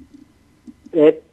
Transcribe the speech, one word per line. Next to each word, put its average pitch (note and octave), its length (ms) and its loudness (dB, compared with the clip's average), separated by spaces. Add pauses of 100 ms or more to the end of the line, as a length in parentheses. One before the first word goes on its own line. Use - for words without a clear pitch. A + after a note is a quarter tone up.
(920)
Ε, D#3 180 2 (240)